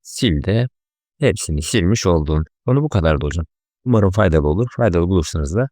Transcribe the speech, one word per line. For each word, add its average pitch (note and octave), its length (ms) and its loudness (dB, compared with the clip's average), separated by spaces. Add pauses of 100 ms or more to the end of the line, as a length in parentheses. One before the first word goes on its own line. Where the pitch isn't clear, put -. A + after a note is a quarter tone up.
(140)
Sil G2+ 300 0
de A2+ 240 -2 (500)
hepsini F2+ 440 -2
silmiş G2 440 0
oldun. D#2 380 0 (220)
Konu C3+ 160 2
bu D3+ 60 -4
kadardı D#2 380 0
hocam. D#2+ 200 -4 (380)
Umarım G#2+ 260 2
faydalı E2 380 2
olur. G2 280 0
Faydalı F2 320 2
bulursanız E2 480 -2
da C3 160 -2